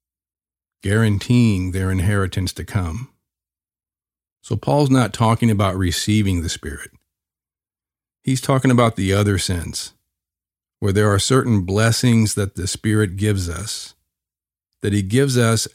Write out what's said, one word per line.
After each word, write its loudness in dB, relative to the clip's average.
guaranteeing 2
their -2
inheritance -2
to -10
come. -6
So -4
Paul's 0
not 0
talking 2
about 0
receiving 0
the -6
Spirit. -12
He's -2
talking 2
about 4
the 0
other 2
sense, -6
where -2
there 4
are 2
certain 2
blessings 2
that -4
the -6
Spirit -2
gives -2
us, -10
that -2
he 0
gives 0
us 2